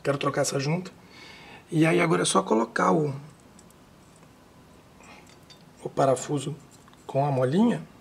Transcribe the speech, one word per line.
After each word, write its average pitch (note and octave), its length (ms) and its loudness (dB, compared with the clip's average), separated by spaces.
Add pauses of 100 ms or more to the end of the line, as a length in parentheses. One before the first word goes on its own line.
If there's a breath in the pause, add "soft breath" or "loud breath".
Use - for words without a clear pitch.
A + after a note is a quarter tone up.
Quero C#3 160 -2
trocar C#3+ 240 -2
essa C#3 180 -2
junta. D#3+ 320 -4 (800 loud breath)
E D#3+ 140 4
aí F3 140 4
agora E3+ 220 2
é - 40 0
só G3 160 0
colocar A3 500 0
o, D3 220 0 (2750 loud breath)
o B2+ 60 -8
parafuso C#3 680 0 (500)
com C3+ 200 0
a C#3+ 60 0
molinha. D#3 500 2 (200)